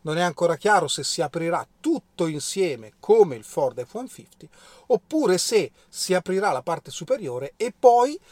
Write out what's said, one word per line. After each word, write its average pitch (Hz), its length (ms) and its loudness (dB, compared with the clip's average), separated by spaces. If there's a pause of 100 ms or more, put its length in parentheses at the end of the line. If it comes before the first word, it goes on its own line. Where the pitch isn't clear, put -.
Non 156 160 -6
è 170 40 -2
ancora 170 360 0
chiaro 190 320 2
se - 160 -6
si - 160 -4
aprirà 165 440 -4 (140)
tutto 277 460 -4
insieme 147 720 -4
come 202 380 4
il 104 80 -18
Ford 127 400 -2
F - 80 -18
one 254 160 -12
fifty, - 400 -20 (380)
oppure 254 500 2
se 180 340 0 (160)
si - 260 -4
aprirà 185 380 0
la 131 120 -4
parte 165 280 -8
superiore 143 640 -6
e 233 220 -4
poi 254 420 6 (120)